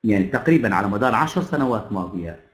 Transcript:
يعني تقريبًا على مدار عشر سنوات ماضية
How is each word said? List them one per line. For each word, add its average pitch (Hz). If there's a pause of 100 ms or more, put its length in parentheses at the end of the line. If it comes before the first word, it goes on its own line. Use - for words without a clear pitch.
يعني 101
تقريبًا 120
على 98
مدار 110
عشر 160
سنوات 131
ماضية 87 (140)